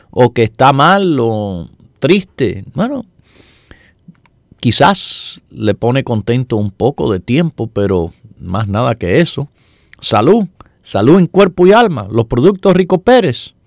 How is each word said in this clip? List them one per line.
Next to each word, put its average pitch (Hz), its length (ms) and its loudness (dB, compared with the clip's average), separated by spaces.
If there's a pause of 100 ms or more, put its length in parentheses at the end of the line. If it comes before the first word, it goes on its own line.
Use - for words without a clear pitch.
(100)
o 120 220 2
que 117 120 0
está 131 280 2
mal 170 480 2
o 104 480 -4 (300)
triste, 139 680 -2 (100)
bueno, 247 300 -6 (1500)
quizás - 800 -2 (100)
le 107 240 -2
pone 127 300 -2
contento 120 520 -4
un 104 140 -2
poco 117 420 -2
de 92 80 -4
tiempo, 135 460 -4
pero 95 460 -2 (260)
más 92 300 -6
nada 113 260 -2
que 107 260 0
eso. 143 280 -4 (520)
Salud, 170 460 2 (360)
salud 165 360 2
en 175 80 2
cuerpo 180 400 2
y 190 60 6
alma. 190 380 2
Los 113 160 -2
productos 185 480 2
Rico 185 280 0
Pérez 233 520 0 (120)